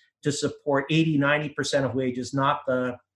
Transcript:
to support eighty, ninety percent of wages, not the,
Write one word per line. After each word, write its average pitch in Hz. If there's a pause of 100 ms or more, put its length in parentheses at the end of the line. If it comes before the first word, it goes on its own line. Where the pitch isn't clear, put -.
(220)
to 147
support 139
eighty, 160
ninety 147
percent 139
of 117
wages, 127
not 139
the, 127 (200)